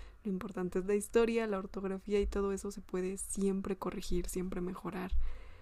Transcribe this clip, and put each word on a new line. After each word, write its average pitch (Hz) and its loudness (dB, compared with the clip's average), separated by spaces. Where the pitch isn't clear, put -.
lo 208 -2
importante 185 -2
es 180 -2
la 208 2
historia, 226 4
la 196 0
ortografía 196 -2
y 202 4
todo 196 0
eso 196 -4
se 196 -10
puede 185 -4
siempre 196 0
corregir, - 0
siempre 185 -2
mejorar. 185 -4